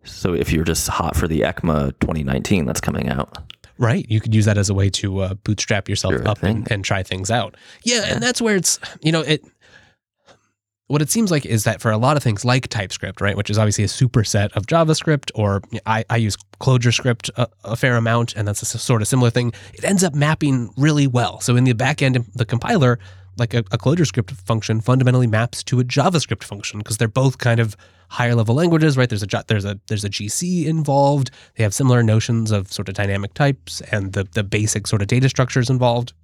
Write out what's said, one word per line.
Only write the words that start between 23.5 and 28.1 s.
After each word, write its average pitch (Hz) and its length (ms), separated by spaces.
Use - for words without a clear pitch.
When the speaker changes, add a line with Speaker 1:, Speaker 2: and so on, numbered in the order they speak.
Speaker 2:
a, 120 60
a 117 60
ClojureScript 135 540
function 113 500
fundamentally 127 460
maps 113 380
to 127 140
a 123 60
JavaScript 139 580
function 104 400
'cause 107 140
they're 117 100
both 131 300
kind 117 240
of 110 160
higher 120 260